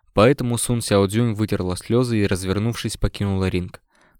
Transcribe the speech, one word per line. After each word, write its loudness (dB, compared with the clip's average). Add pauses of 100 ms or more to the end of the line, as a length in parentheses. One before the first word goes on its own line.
(120)
Поэтому 2
Сун -2
Сяо 2
Цзюнь 0
вытерла -2
слёзы 0
и, 2
развернувшись, -2
покинула -2
ринг. -4 (400)